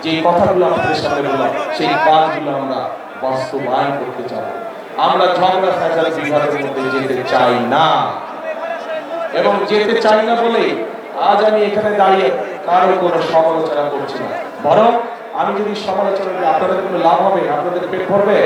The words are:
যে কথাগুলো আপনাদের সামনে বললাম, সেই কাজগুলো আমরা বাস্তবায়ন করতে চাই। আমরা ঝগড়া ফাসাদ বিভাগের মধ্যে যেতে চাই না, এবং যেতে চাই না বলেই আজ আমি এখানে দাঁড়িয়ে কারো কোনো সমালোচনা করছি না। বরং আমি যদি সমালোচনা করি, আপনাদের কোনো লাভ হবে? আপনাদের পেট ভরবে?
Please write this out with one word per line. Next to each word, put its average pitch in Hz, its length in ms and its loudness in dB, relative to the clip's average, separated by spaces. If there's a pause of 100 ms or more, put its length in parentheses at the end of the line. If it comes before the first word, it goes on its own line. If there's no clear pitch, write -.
যে 160 80 0 (140)
কথাগুলো 180 440 4
আপনাদের - 320 0
সামনে 147 260 -2
বললাম, - 220 0 (260)
সেই 151 160 0 (140)
কাজগুলো 156 440 2 (100)
আমরা 131 200 -4 (420)
বাস্তবায়ন 131 760 -2
করতে 123 300 -8
চাই। 113 160 -6 (580)
আমরা 180 200 2 (140)
ঝগড়া 185 400 2
ফাসাদ 160 280 0 (100)
বিভাগের 147 480 0
মধ্যে 135 180 -4 (120)
যেতে 131 220 -2 (160)
চাই 123 220 4 (200)
না, 160 140 4 (1500)
এবং 196 140 2 (180)
যেতে 214 240 2 (100)
চাই 214 240 6
না 233 60 2 (100)
বলেই 220 260 0 (580)
আজ 202 100 4 (100)
আমি 214 200 2
এখানে 208 220 0 (120)
দাঁড়িয়ে 190 260 4 (380)
কারো 185 220 4 (140)
কোনো 175 160 2 (140)
সমালোচনা 160 600 2
করছি - 300 -6
না। - 80 -6 (360)
বরং 214 240 6 (500)
আমি 196 200 -2
যদি 208 120 -2 (140)
সমালোচনা 190 480 0
করি, 175 200 -2
আপনাদের 185 300 2
কোনো 185 220 -2
লাভ 170 200 4
হবে? 175 160 2 (140)
আপনাদের 175 340 -2
পেট 185 200 -2
ভরবে? 196 360 4